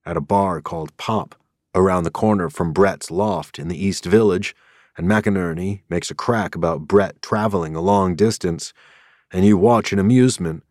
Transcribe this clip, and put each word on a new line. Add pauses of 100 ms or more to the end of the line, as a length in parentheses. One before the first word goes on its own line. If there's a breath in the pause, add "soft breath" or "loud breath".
at
a
bar
called
Pop, (400)
around
the
corner
from
Bret's
loft
in
the
East
Village, (420 soft breath)
and
McInerney
makes
a
crack
about
Bret
traveling
a
long
distance, (580 soft breath)
and
you
watch
in
amusement